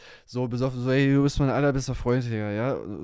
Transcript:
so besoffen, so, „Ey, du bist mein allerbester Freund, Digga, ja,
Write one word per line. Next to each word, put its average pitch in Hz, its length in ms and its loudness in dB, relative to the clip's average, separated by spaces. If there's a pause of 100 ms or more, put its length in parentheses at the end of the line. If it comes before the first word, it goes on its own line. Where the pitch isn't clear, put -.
(260)
so 123 220 -4
besoffen, 127 340 -2
so, 127 80 -2
„Ey, 135 240 4
du 139 100 4
bist 143 160 0
mein 139 100 4
allerbester 135 440 0
Freund, 123 320 0
Digga, 107 260 -4
ja, 110 260 -2 (260)